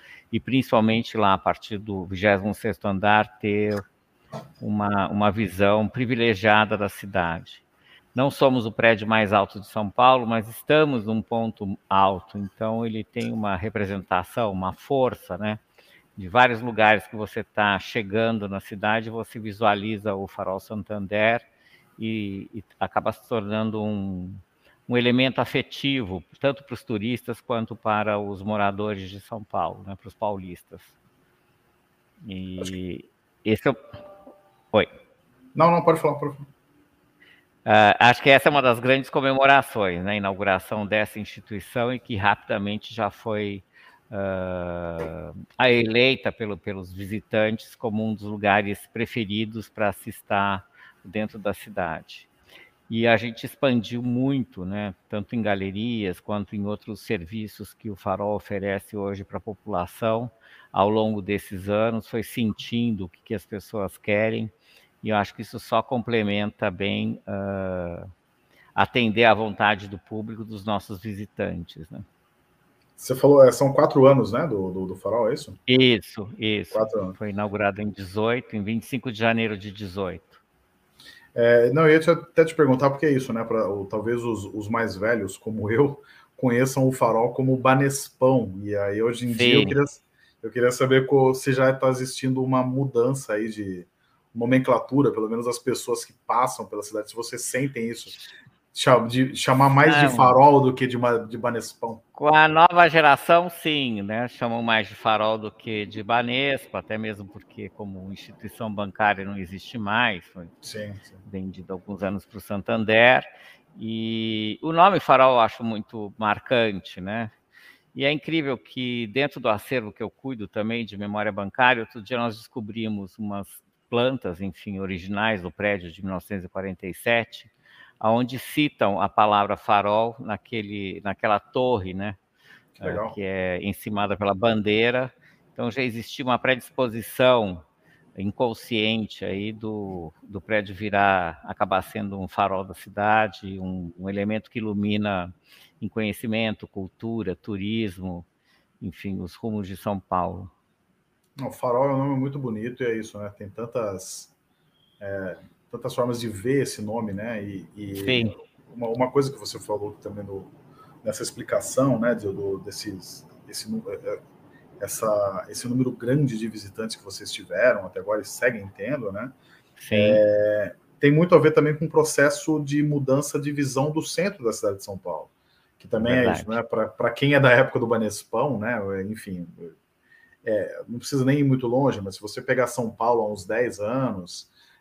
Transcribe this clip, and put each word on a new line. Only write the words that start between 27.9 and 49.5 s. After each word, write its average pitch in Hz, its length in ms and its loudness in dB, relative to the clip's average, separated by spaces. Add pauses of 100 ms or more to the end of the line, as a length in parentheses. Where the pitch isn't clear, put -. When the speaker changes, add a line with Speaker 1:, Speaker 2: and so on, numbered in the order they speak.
Speaker 1:
os 101 240 -8
moradores 101 640 -2
de 98 120 -16
São 107 220 -14
Paulo, 95 440 -4
né, 98 120 -12
pros - 140 -20
paulistas. 95 680 -8 (1500)
E 92 340 -12
Speaker 2:
Acho 92 100 -10
que 92 380 -10 (340)
Speaker 1:
esse 107 240 2
é 143 40 6
o... 123 40 -8 (960)
Oi. 101 160 4 (680)
Speaker 2:
Não, 160 160 6
não, 170 100 4
pode 160 180 4
falar, 147 200 0
pode 143 160 -6
falar. - 120 -16 (1160)
Speaker 1:
Ah, 107 440 8
acho 120 120 4
que 143 80 6
essa 135 200 8
é - 20 8
uma 147 100 4
das 120 180 4
grandes 131 300 2
comemorações, 135 960 4
né? 98 80 -2
A 104 40 0
inauguração 98 720 0
dessa 107 340 -2
instituição 110 760 -6
e 123 60 -8
que - 160 -8
rapidamente 104 800 -2
já 110 160 -2
foi, 104 540 -6 (480)
ah, 87 1200 -6 (260)
a 127 140 6
eleita 120 580 2
pelo, 104 280 -6
pelos 95 340 -10
visitantes 107 840 -2
como 110 320 -4
um 110 80 -2
dos 104 100 -10
lugares 104 680 2
preferidos 110 800 -6